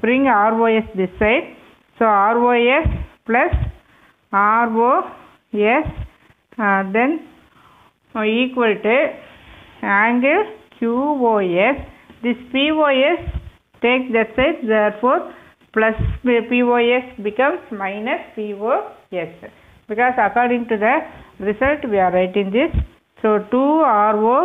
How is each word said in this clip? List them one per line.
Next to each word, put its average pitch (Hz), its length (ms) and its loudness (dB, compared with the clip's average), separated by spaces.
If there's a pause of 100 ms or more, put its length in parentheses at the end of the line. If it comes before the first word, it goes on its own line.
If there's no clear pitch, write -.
Bring 254 240 2
R 220 260 4 (100)
O - 20 2
S 220 220 0 (120)
this 185 220 -2
side. 226 240 2 (520)
So 233 80 2
R 214 320 2 (120)
O - 20 4 (300)
S 311 60 0 (400)
plus 262 260 0 (800)
R 214 360 2 (220)
O - 20 4 (640)
S, 220 340 2 (800)
uh, 196 160 2 (140)
then, 247 160 2 (1040)
uh, 220 80 -4 (180)
equal 254 340 0 (120)
to 226 80 2 (840)
angle 240 600 2 (340)
Q 233 160 -2 (380)
O 214 60 2 (340)
S. 277 60 -2 (460)
This 240 160 -2 (140)
P 269 180 0
O 311 140 2
S 285 360 2 (600)
take 254 240 2 (100)
that 220 200 2
side, 294 240 0 (140)
therefore 214 480 0 (520)
plus 220 220 0 (280)
P-, 233 260 2
P 247 120 2
O 240 140 2
S 240 300 2 (180)
becomes 262 380 -2 (100)
minus 214 500 -6 (140)
P 208 180 -8
O 240 400 -4 (180)
S. 170 220 -8 (560)
Because 240 240 0 (140)
according 240 420 0
to 220 80 0
the 220 180 2 (540)
result 285 400 -2
we 208 80 0
are 185 140 2
writing 185 400 0
this. 285 200 0 (500)
So 214 180 2 (120)
two 269 200 2 (140)
R 214 300 2 (200)
O - 100 4